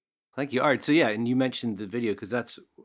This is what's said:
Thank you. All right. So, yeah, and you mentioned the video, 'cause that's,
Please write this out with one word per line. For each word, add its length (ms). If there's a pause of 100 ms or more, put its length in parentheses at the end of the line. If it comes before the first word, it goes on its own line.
(380)
Thank 160
you. 80
All 80
right. 120
So, 120
yeah, 160
and 180
you 80
mentioned 440
the 60
video, 300
'cause 140
that's, 300 (260)